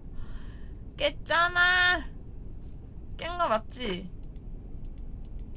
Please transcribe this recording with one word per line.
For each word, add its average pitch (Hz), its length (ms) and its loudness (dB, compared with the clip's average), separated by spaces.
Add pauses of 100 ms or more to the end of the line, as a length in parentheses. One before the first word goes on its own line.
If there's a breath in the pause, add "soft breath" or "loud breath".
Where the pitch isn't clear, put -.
(960 loud breath)
깼잖아. 359 1080 6 (1120)
깬 349 220 -2
거 339 100 6
맞지? 214 640 0 (1500)